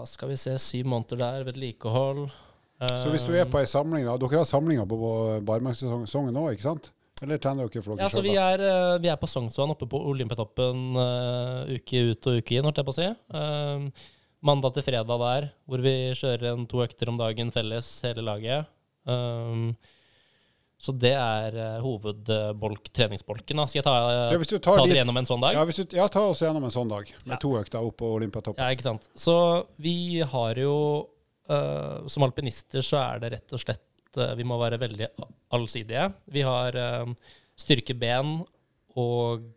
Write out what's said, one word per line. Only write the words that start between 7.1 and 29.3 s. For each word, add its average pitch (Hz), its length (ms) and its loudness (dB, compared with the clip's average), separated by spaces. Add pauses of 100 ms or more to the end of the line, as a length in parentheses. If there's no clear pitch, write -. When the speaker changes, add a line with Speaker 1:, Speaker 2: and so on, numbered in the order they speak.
Speaker 2:
Eller 147 160 -2
trener 135 300 -2
dere 117 120 -6
for 104 140 -6
dere 196 80 -2
Speaker 1:
Ja, 196 60 0
så 214 100 -2
Speaker 2:
selv 190 80 2
Speaker 1:
vi 202 80 4
Speaker 2:
da? 190 160 4
Speaker 1:
er, 190 100 2
eh, 180 380 4
vi 175 80 0
er 156 80 4
på 160 160 -4
Sognsvann 135 400 0
oppe 139 160 -6
på 135 180 -2
Olympiatoppen, 127 760 -2 (160)
eh, 123 800 -2
uke 120 340 2
ut - 160 -4
og 120 140 4
uke - 160 -6
inn, 135 80 2
holdt 151 100 2
jeg 143 100 0
på 135 60 -2
å 151 80 -4
si. 196 160 0 (180)
Ehm, 147 580 -4 (520)
mandag 139 300 4
til 143 100 -2
fredag 117 240 0
der, 120 440 0 (140)
hvor 131 160 -4
vi 127 300 2
kjører 120 420 -2
en 120 140 -4
to 127 160 -4
økter - 240 -4
om 120 100 -2
dagen 117 340 -2
felles, 113 520 -4
hele 117 180 -4
laget. 113 460 -2 (400)
Ehm, 117 680 -2 (1040)
så - 220 -6
det 123 140 6
er, 110 420 0
eh, 113 260 -6
hovedbolk-, 107 1080 -4
treningsbolken 107 640 -2
da. 147 100 0
Skal 139 140 -2
jeg 131 60 0
ta, 139 100 6 (320)
eh, 117 60 2
Speaker 2:
Ja, 175 40 4
hvis 160 120 -2
du 202 100 -2
tar 202 180 6
Speaker 1:
ta 135 60 10
Speaker 2:
de 127 80 8
Speaker 1:
dere 135 140 6
gjennom 123 120 0
en 127 80 0
sånn 120 160 0
dag? 151 120 4
Speaker 2:
Ja, 156 100 4
hvis 165 140 0 (100)
du, - 80 -10
ja, 190 140 6
ta 196 180 2
oss 165 140 0
gjennom 156 240 0
en 117 100 -4
sånn 123 140 -2
dag, 104 160 -6 (200)
med 127 100 -6
Speaker 1:
Ja. - 20 -2
Speaker 2:
to 139 180 0
økter 107 320 -4
opp 107 100 -6
på 113 220 -2
Olympiatoppen. 107 400 -4
Speaker 1:
Ja, 127 160 0
ikke 123 80 -4
sant. 113 320 -4
Så 170 500 4 (140)